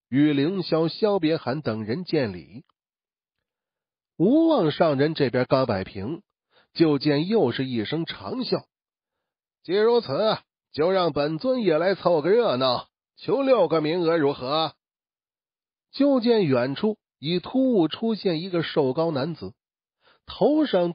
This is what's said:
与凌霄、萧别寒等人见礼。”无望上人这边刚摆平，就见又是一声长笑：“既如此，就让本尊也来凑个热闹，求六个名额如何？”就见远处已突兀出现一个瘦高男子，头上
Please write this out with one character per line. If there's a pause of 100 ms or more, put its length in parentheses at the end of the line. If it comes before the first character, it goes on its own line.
与
凌
霄、
萧
别
寒
等
人
见
礼。” (1500)
无
望
上
人
这
边
刚
摆
平， (520)
就
见
又
是
一
声
长
笑 (960)
：“既
如
此， (340)
就
让
本
尊
也
来
凑
个
热
闹， (280)
求
六
个
名
额
如
何？” (1160)
就
见
远
处 (200)
已
突
兀
出
现
一
个
瘦
高
男
子， (720)
头
上